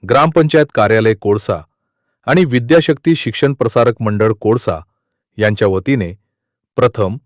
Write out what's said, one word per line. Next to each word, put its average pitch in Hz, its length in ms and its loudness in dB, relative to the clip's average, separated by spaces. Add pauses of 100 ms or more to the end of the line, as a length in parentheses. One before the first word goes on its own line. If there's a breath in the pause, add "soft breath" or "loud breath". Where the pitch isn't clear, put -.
ग्रामपंचायत 156 640 2
कार्यालय 110 400 2
कोळसा 104 440 -2 (680)
आणि 170 200 2
विद्याशक्ती 147 680 0
शिक्षण 139 380 -4
प्रसारक 117 480 -2
मंडळ 107 300 0
कोळसा 104 480 -2 (580)
यांच्या 107 300 0
वतीने 95 460 -2 (640)
प्रथम 113 500 -2